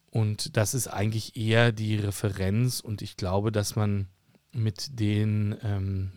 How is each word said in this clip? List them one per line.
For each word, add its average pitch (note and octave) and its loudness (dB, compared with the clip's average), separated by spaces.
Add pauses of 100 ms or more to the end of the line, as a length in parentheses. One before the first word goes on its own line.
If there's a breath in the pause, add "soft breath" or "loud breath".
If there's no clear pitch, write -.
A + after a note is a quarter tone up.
(120)
Und G#2+ 0
das G#2+ 2
ist B2+ -2
eigentlich A2 -4
eher A#2 6
die G#2+ 0
Referenz G2+ 0
und G#2 -8
ich - -10
glaube, G2+ 0
dass G#2 0
man G2+ 0 (440)
mit A2+ -4
den, G#2+ 2
ähm, F#2+ -2